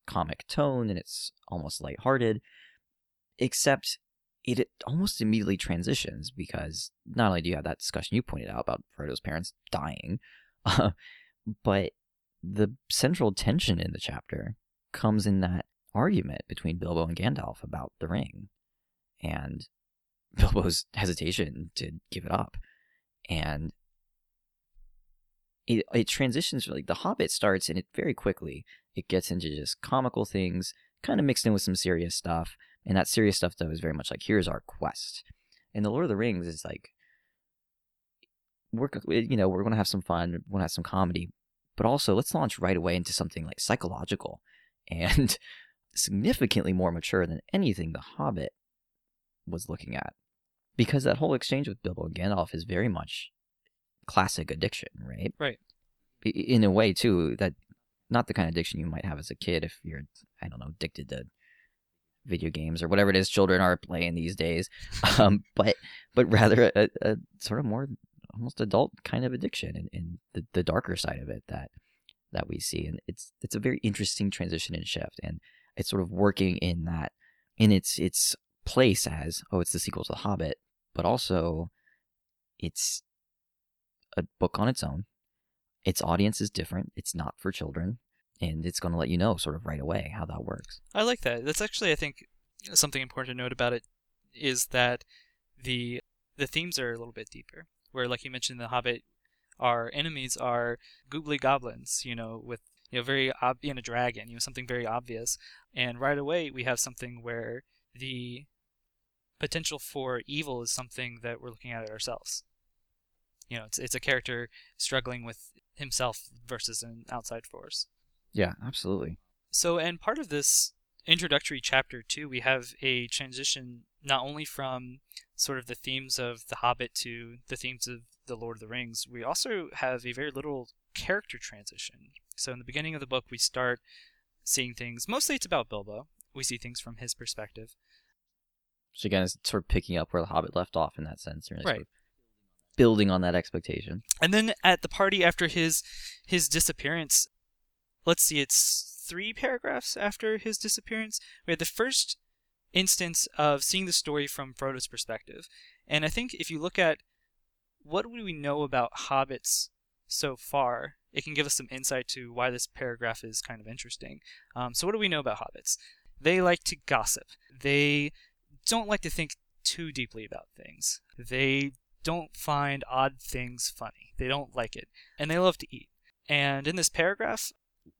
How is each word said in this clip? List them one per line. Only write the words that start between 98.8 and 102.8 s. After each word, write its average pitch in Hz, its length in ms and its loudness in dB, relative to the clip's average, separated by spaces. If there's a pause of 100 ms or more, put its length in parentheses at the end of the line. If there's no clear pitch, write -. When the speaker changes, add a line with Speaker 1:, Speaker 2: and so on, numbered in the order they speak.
Speaker 2:
our 120 340 2
enemies 143 420 -4
are 120 420 -2 (320)
googly 147 280 -4
goblins, 127 680 0
you 123 100 -6
know, 113 280 -10
with, 117 180 -10 (280)